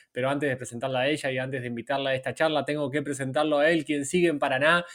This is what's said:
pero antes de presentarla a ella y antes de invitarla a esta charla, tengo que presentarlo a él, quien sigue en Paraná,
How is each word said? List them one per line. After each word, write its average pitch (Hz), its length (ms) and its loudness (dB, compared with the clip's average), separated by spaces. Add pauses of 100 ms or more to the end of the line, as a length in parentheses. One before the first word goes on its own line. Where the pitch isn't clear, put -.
(120)
pero 127 180 -2
antes 143 180 0
de 131 100 0
presentarla 127 420 -4
a 127 80 2
ella 147 240 0
y 127 80 -2
antes 131 220 -4
de 123 80 -6
invitarla 135 420 -2
a - 20 2
esta 131 220 -4
charla, 156 300 2
tengo 147 260 -2
que 147 100 -2
presentarlo 143 560 0
a 147 140 6
él, 165 120 2
quien 143 220 -2
sigue 175 220 2
en 151 100 2
Paraná, 147 580 2